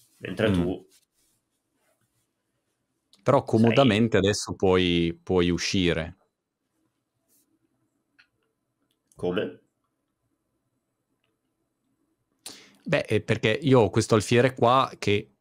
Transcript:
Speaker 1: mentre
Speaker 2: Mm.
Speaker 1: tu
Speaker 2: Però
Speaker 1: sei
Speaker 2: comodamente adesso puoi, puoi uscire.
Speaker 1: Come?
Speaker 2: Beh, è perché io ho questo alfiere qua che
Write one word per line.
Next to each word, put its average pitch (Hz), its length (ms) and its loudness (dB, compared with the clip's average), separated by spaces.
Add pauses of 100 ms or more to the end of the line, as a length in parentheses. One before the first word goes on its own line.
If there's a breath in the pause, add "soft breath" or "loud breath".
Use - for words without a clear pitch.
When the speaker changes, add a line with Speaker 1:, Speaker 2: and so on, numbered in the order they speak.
(180)
Speaker 1:
mentre 101 320 -4
Speaker 2:
Mm. - 20 0
Speaker 1:
tu 90 340 -4 (2250)
Speaker 2:
Però 131 200 0 (120)
Speaker 1:
sei 113 240 4
Speaker 2:
comodamente 113 400 2
adesso 98 360 -2
puoi, 87 680 0
puoi 90 260 0
uscire. 85 680 -4 (3000)
Speaker 1:
Come? 90 440 -6 (3250 loud breath)
Speaker 2:
Beh, 143 200 -2
è 107 160 -2
perché 110 420 -2
io 131 180 4
ho 98 100 4
questo - 240 -2
alfiere 120 400 2
qua 123 440 2
che 104 420 -4